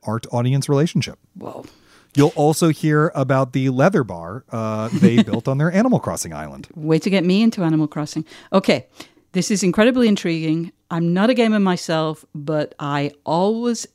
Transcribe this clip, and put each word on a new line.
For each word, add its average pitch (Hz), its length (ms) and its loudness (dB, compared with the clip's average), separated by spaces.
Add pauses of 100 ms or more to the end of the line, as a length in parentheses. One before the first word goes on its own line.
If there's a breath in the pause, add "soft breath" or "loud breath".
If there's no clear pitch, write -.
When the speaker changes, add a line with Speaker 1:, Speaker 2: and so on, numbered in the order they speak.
Speaker 1:
art-audience 120 640 -2
relationship. 143 500 0 (160)
Speaker 2:
Whoa. - 300 -16 (500 soft breath)
Speaker 1:
You'll 143 220 4
also 160 320 2
hear 151 480 2
about 131 380 0
the 135 160 0
leather 143 340 2
bar, 90 480 -10
uh, 110 400 -4
they 175 300 4
<laughs> - 20 4
built 110 240 -4
on 135 100 -2
their 165 140 0
Animal 214 260 2
Crossing 85 340 -6
island. 73 440 -12
Speaker 2:
Way 156 240 2
to 202 100 -2
get 185 140 2
me 185 180 4
into 226 220 2
Animal 156 240 0
Crossing. 151 360 -8 (280 loud breath)
Okay, 190 340 0 (460 loud breath)
this 180 180 -2
is 202 140 0
incredibly 233 420 4
intriguing. 165 640 -2 (180)
I'm 170 240 0
not 196 180 2
a 262 40 2
gamer 220 240 2
myself, 165 720 -2
but 151 460 -4
I 143 320 -4 (140)
always 226 720 -2